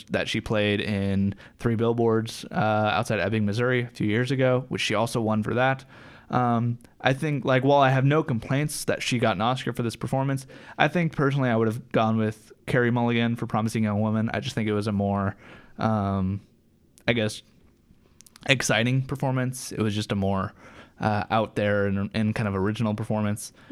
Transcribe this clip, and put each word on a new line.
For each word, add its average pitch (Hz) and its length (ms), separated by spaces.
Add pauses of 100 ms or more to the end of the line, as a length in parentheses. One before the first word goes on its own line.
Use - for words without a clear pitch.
(100)
that 90 180
she 113 120
played 104 400
in 98 540 (240)
Three 117 160
Billboards, 113 760
uh, 107 440
Outside 107 260
Ebbing, 107 240
Missouri 120 380
a 120 60
few - 180
years 120 240
ago, 131 380
which - 120
she - 140
also 117 260
won 107 220
for - 120
that. 131 300 (460)
Um, 120 480 (220)
I 127 120
think, 143 320
like, 131 200
while 143 160
I 131 100
have 131 160
no 151 160
complaints 143 640
that 87 180
she 127 160
got 113 180
an 95 60
Oscar 123 320
for - 80
this 113 140
performance, 135 500 (320)
I 151 100
think 165 260
personally 139 360
I 113 60
would 113 120
have 113 240
gone 110 240
with 110 360 (140)
Carey 120 240
Mulligan 117 460
for 117 100
Promising 113 380
Young 104 160
Woman. 110 320
I 104 80
just 131 140
think 107 140
it 107 60
was 104 120
a 110 60
more, 98 440 (420)
um, 98 640 (680)
I - 60
guess, 107 300 (1040)
exciting 127 560
performance. 131 720
It - 80
was 107 140
just 104 180
a - 20
more, 98 380 (480)
uh, 107 300
out 110 240
there 101 320
and, 98 260
and 107 220
kind 110 140
of 98 80
original 107 380
performance. 107 580 (200)